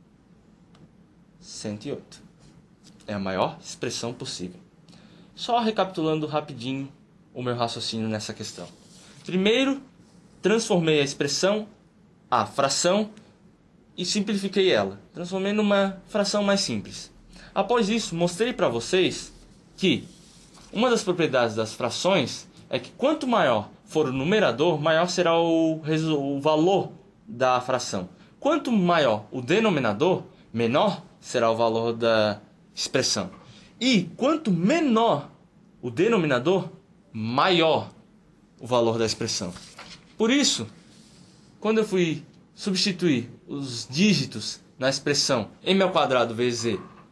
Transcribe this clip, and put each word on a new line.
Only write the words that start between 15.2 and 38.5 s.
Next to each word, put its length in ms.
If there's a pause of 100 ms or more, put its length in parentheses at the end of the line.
numa 540
fração 340
mais 180
simples. 500 (440)
Após 340
isso, 260
mostrei 380
pra 160
vocês 640 (440)
que 300 (640)
uma 200
das 120
propriedades 540
das 160
frações 720 (240)
é 80
que 140
quanto 340
maior 440 (140)
for 240
o 40
numerador, 680
maior 280
será 300
o 420
resu-, 380
o 220
valor 500 (360)
da 340
fração. 480 (320)
Quanto 320
maior 580
o 100
denominador, 840 (280)
menor 500 (180)
será 300
o 60
valor 360
da 480 (340)
expressão. 560 (500)
E 360
quanto 340
menor 800 (500)
o 80
denominador, 800 (440)
maior 800 (680)